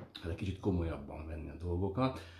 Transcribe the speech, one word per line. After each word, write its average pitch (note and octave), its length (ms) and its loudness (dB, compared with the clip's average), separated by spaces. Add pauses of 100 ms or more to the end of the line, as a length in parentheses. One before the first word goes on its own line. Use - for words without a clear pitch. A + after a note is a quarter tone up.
(220)
hát E2+ 80 -2
egy E2+ 40 0
kicsit F#2 260 -2
komolyabban D#2 680 2
venni D#2+ 220 -4
a D#2 160 -8
dolgokat, G2 560 2 (200)